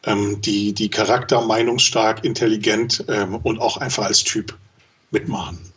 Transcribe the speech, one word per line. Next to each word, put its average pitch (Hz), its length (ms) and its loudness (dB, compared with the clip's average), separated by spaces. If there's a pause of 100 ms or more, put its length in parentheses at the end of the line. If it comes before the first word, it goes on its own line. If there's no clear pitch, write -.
ähm, 101 380 0
die, 104 320 0
die 104 160 -2
Charakter, 117 500 2
meinungsstark, 113 840 2
intelligent, 110 840 0
ähm, 101 260 -2
und 110 240 -4
auch 120 200 0
einfach 127 260 -2
als 95 180 2
Typ - 340 -4 (540)
mitmachen. - 480 -4 (180)